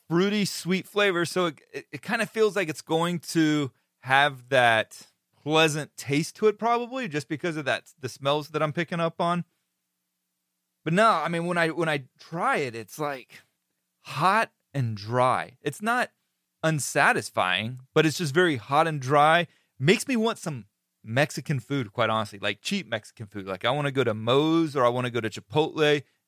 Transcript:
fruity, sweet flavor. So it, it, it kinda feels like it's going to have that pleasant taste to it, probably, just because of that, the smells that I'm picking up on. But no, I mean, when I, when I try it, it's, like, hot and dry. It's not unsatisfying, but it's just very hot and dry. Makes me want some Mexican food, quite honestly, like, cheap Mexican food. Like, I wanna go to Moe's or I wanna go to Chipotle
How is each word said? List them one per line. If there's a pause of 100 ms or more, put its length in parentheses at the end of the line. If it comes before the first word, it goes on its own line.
fruity,
sweet
flavor.
So
it, (140)
it,
it
kinda
feels
like
it's
going
to (320)
have
that (380)
pleasant
taste
to
it,
probably,
just
because
of
that, (160)
the
smells
that
I'm
picking
up
on. (1400)
But
no,
I
mean,
when
I,
when
I (120)
try
it,
it's,
like, (600)
hot (200)
and
dry.
It's
not (520)
unsatisfying, (120)
but
it's
just
very
hot
and
dry. (300)
Makes
me
want
some (400)
Mexican
food,
quite
honestly,
like,
cheap
Mexican
food.
Like,
I
wanna
go
to
Moe's
or
I
wanna
go
to
Chipotle (240)